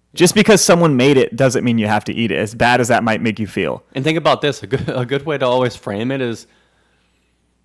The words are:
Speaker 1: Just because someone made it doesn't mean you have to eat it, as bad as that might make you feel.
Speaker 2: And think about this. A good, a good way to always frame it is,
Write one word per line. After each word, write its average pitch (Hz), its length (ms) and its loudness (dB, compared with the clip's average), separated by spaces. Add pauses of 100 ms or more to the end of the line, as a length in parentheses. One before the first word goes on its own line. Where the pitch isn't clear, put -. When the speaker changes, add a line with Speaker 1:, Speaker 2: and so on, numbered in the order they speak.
(140)
Speaker 1:
Just 175 200 2
because 208 300 4
someone 170 320 4
made 131 200 4
it 120 200 0
doesn't 127 280 0
mean 117 140 0
you 107 100 0
have 107 160 0
to 104 100 -6
eat 113 160 -2
it, 73 80 -2
as 107 160 -4
bad 120 260 2
as - 80 0
that 113 160 2
might 110 160 0
make 110 200 -4
you 107 60 -6
feel. 78 360 -4 (120)
Speaker 2:
And 131 100 -6
think 160 120 0
about 147 240 0
this. 143 220 -4
A - 40 -12
good, 135 220 -4
a 123 160 -4
good 135 220 -6
way 151 120 -4
to 131 80 -4
always 123 300 0
frame 110 360 -6
it 135 80 -6
is, 117 260 -6 (1200)